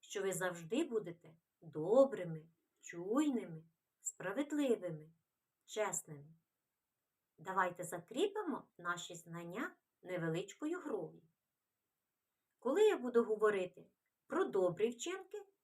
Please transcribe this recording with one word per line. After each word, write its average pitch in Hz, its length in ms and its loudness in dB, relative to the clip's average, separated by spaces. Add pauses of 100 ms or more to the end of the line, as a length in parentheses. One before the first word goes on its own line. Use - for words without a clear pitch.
що - 220 -6
ви 190 100 2
завжди 175 520 -2
будете 170 520 -6 (240)
добрими, 170 840 2 (340)
чуйними, 190 800 0 (400)
справедливими, 202 1080 -2 (540)
чесними. 160 720 -6 (1040)
Давайте 180 460 0
закріпимо 320 800 -2 (140)
наші 175 360 -6
знання 170 600 -10 (260)
невеличкою 175 760 -4
грою. 175 420 -6 (1400)
Коли 302 240 4
я 415 140 8
буду 240 280 2
говорити 208 600 2 (400)
про 330 180 2
добрі 185 460 2
вчинки 381 560 -8 (180)